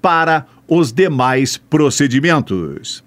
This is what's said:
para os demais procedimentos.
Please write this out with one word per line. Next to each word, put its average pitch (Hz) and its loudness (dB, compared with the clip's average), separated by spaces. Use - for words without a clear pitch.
para 165 2
os 156 0
demais 131 0
procedimentos. 139 -2